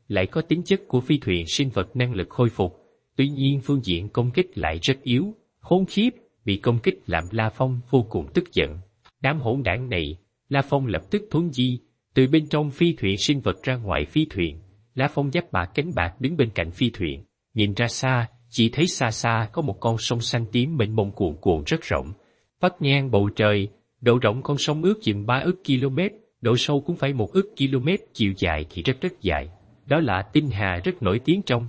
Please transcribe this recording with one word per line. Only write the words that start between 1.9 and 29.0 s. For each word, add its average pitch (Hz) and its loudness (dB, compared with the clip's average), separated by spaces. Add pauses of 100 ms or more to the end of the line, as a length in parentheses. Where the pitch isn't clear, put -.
năng 123 0
lực 90 -4
khôi 120 2
phục. 92 -2 (400)
Tuy 139 2
nhiên 139 0
phương 135 0
diện 90 -2
công 123 0
kích 180 -2
lại 82 -2
rất 135 0
yếu, 135 0 (240)
khốn 185 0
khiếp, 220 2 (360)
bị 98 0
công 120 0
kích - 0
làm 85 0
La 110 0
Phong 131 -2 (100)
vô 123 2
cùng 80 -4
tức - -2
giận. 76 0 (440)
Đám 147 -2
hỗn 123 -2
đản 120 -2
này, 82 -4 (320)
La 139 2
Phong 135 -2
lập 90 -2 (100)
tức 208 0 (100)
thuấn 165 0
di, 127 0 (340)
từ 135 6
bên 156 2
trong 151 -2
phi 170 2
thuyền 98 0
sinh 143 0
vật - -2
ra 131 0
ngoài 87 -2
phi - 0
thuyền. 80 -4 (360)
La 131 0
Phong 143 -2
giáp 170 -4
bạc 90 -2
cánh 160 -2
bạc 85 0
đứng 160 -2
bên 120 2
cạnh 85 -4
phi 120 0
thuyền, 76 -6 (300)
nhìn 104 0
ra 120 0
xa, 123 0 (220)
chỉ 117 4
thấy 160 2
xa 120 -2
xa 113 0
có 170 -2
một 117 -6
con 113 0
sông 120 -2
xanh 117 -2
tím 135 0
mênh 107 0
mông 101 0
cuồn 90 -2
cuộn 80 2
rất 160 -2
rộng, 73 -4 (460)
vắt - 0
ngang 139 2
bầu 101 4
trời. 104 2 (340)
Độ 120 6
rộng 120 2
con 143 -2
sông 156 -2
ước 214 2
chừng 104 -2
ba 123 0
ức 175 -2
km, 131 0 (420)
độ 117 4
sâu 139 0
cũng 170 -4
phải 139 -2
một 110 -2
ức 196 0
km, 135 0 (260)
chiều 98 2
dài 78 0
thì 82 -8
rất - -2